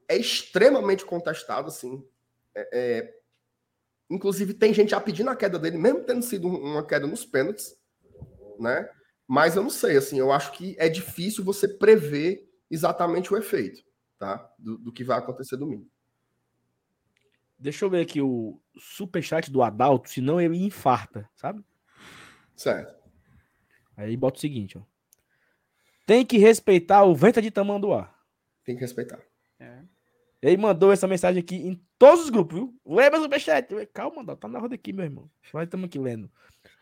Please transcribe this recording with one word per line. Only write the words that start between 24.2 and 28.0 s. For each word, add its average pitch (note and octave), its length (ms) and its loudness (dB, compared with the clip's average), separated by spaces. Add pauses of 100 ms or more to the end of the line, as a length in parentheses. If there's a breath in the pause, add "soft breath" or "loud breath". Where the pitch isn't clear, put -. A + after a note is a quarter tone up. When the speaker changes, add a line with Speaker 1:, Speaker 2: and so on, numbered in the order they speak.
Speaker 2:
o - 40 -14
seguinte, B2 360 -8
ó. F2+ 40 -18 (1200)
"Tem A#3+ 200 6
que A#3 120 2
respeitar G3 680 6
o F3+ 120 8
Venta G#3 260 4
de G#3+ 80 -6
Tamanduá." G3+ 640 -4 (500)